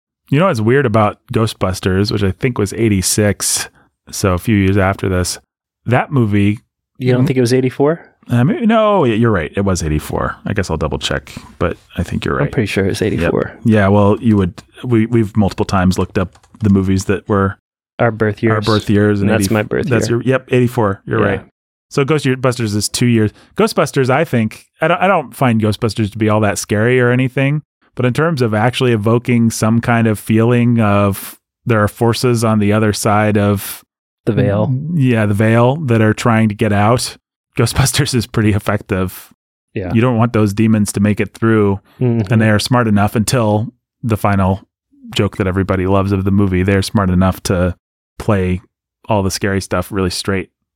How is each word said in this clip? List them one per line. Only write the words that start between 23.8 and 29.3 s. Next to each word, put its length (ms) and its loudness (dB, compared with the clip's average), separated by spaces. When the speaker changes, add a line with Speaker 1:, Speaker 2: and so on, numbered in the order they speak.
Speaker 1:
I 140 2
think, 440 -4
I 80 0
don't, 140 0
I 60 2
don't 280 -2
find 240 2
Ghostbusters 540 -2
to 40 -12
be 120 0
all 100 2
that 180 0
scary 440 0
or 100 2
anything, 520 -2
but 100 -2
in 80 0
terms 280 0
of 120 0
actually 400 0
evoking 560 2